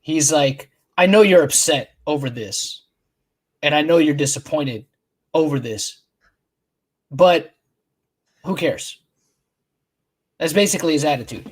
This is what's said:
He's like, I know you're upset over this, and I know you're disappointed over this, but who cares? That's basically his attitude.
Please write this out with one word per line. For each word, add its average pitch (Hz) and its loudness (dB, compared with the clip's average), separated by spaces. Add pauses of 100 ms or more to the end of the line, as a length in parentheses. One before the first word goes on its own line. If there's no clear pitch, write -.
He's 156 -2
like, 143 -2 (260)
I 180 2
know 196 6
you're 180 6
upset 143 -2 (160)
over 143 -4
this, 113 -12 (800)
and 147 0
I 151 2
know 165 2
you're 151 4
disappointed 135 -6 (480)
over 156 0
this, 117 -8 (1080)
but 170 2 (880)
who 185 -6
cares? - -6 (1400)
That's 165 -4
basically 180 0
his 147 0
attitude. 131 -6